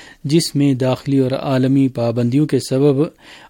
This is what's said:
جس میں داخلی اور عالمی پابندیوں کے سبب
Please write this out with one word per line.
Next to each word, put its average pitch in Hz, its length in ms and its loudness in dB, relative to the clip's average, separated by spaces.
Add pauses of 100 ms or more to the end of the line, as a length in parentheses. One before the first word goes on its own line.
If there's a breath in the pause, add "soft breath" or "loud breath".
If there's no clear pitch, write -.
(240 loud breath)
جس 151 320 0
میں 139 180 2
داخلی 131 460 -2
اور 127 120 0
عالمی 135 560 0
پابندیوں 120 600 -2
کے 127 120 0
سبب 135 480 0 (420 loud breath)